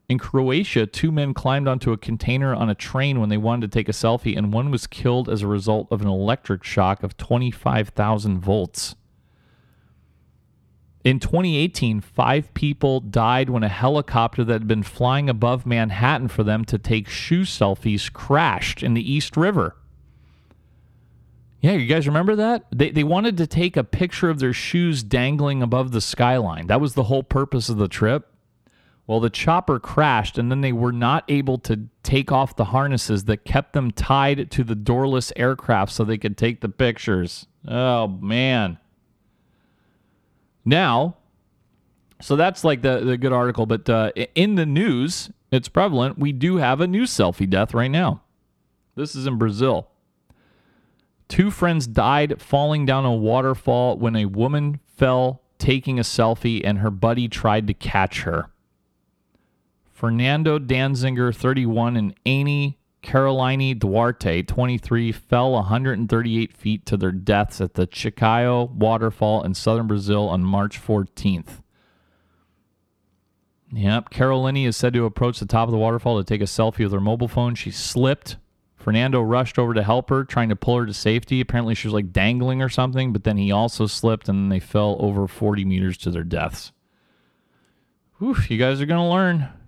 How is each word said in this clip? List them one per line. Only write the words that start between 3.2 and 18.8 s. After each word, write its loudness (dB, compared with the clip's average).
they 0
wanted -2
to -2
take -2
a 0
selfie, 0
and 0
one 0
was -4
killed -2
as -2
a -2
result 0
of -2
an 0
electric -2
shock 0
of -8
twenty-five -2
thousand 0
volts. -2
In 4
twenty 0
eighteen, 0
five 0
people 0
died 2
when 0
a 2
helicopter 0
that 0
had -2
been 2
flying 0
above 0
Manhattan 0
for -8
them 0
to -2
take -2
shoe -2
selfies -2
crashed -2